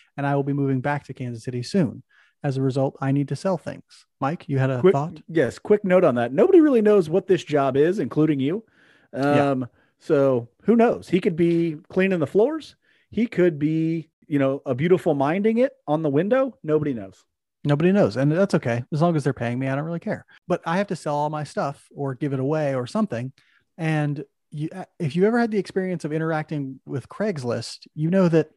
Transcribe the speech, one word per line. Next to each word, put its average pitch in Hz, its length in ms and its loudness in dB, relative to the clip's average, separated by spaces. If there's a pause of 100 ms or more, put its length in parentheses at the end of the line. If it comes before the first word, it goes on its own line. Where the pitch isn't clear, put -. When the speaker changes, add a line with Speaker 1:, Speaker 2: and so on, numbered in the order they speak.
(160)
Speaker 1:
and 139 80 -6
I 143 120 0
will 143 80 0
be 143 80 -4
moving 135 280 0
back 143 260 -4
to 139 60 -16
Kansas 120 300 -10
City 123 220 -8
soon - 400 -2 (400)
as 135 140 -2
a 135 40 -2
result, 135 380 0
I 135 100 -2
need 139 180 0
to 139 80 -6
sell 190 220 -4
things. - 240 -12 (380)
Mike, 170 280 -4
you 139 100 -2
had 131 120 2
a 127 100 -4
Speaker 2:
Quick, 185 120 6
Speaker 1:
thought? 151 340 -4
Speaker 2:
yes, 151 320 -2
quick 208 260 0
note 180 200 4
on 131 120 4
that. 120 160 -2
Nobody 330 280 6
really 269 220 4
knows 208 280 4
what 190 160 0
this 185 160 2
job 139 340 0
is, 170 220 4
including 151 400 0
you. 156 240 -2 (500)
Speaker 1:
Yeah. 143 380 2
Speaker 2:
Um, 127 160 -2 (320)
so 135 500 2 (140)
who 226 140 4
knows? 226 320 2
He 185 120 2
could 180 140 -2
be 170 420 0 (120)
cleaning 190 320 0
the 139 60 0
floors. 277 500 0 (340)
He 226 160 -2
could 175 320 0
be, 160 520 -2 (180)
you 143 100 0
know, 135 280 0
a 135 80 -2
beautiful 170 400 2
minding 196 440 0
it 262 140 2 (160)
on 156 140 0
the 151 80 0
window. 220 520 0
Nobody 151 300 0
knows. 98 320 -12 (400)
Speaker 1:
Nobody 147 260 2
knows. 196 260 2
And 143 140 2
that's 190 240 2
okay. 120 380 -2
As 151 100 0
long 170 140 2
as 139 80 -2
they're 139 80 0
paying 120 260 -4
me, 135 100 -4
I 135 60 -2
don't 147 120 -6
really 170 120 -8
care. 185 260 -8 (220)
But 175 200 -2
I 170 100 -2
have 202 120 -2
to 170 80 -6
sell 147 200 -4
all 147 140 -2
my 151 140 -6
stuff 143 460 -8
or 135 240 -6
give 139 180 -4
it 135 60 -4
away 143 380 -2
or 123 100 -4
something. 131 460 -4 (460)
And 151 460 -2 (280)
you, 156 200 -8
uh, 185 120 -14 (160)
if 160 160 -4
you 185 100 2
ever 233 140 2
had 233 100 0
the 214 80 -2
experience 185 460 -4
of 147 80 -6
interacting 156 760 -4
with 143 220 -8
Craigslist, 123 840 -6
you 156 160 -2
know 185 180 4
that 156 280 4